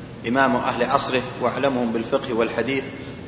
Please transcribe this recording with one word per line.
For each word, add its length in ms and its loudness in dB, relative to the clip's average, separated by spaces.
إمام 280 4
أهل 280 0
عصره 380 2
وأعلمهم 520 0
بالفقه 420 -2
والحديث 500 0